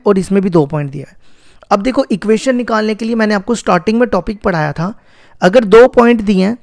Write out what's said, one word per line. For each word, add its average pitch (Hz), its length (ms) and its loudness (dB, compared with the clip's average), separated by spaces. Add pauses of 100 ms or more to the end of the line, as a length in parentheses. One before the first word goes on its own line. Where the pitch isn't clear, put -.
और 202 100 2
इसमें 190 260 0
भी 202 60 -4
दो 165 160 2
पॉइंट 143 260 -6
दिए 139 100 -14
हुए 131 100 -20
हैं। - 60 -20 (540)
अब 202 100 2
देखो, 262 300 -2
इक्वेशन 220 440 -2
निकालने 220 400 -4
के 226 100 -8
लिए 233 100 -4
मैंने 214 180 0
आपको 208 220 -4
स्टार्टिंग 220 440 -2
में 240 100 0
टॉपिक 202 320 -6
पढ़ाया 160 320 -2
था, 180 200 -6 (480)
अगर 214 240 4
दो 226 240 8
पॉइंट 233 320 2
दिए 190 240 0
हैं 226 160 -4